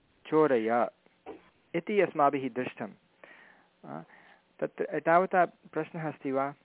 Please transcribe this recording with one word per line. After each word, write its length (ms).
चोरय 640
इति 260
अस्माभिः 480
दृष्टम्। 420
आ, 160
तत्र 320
एतावता 540
प्रश्नः 680
अस्ति 200
वा? 220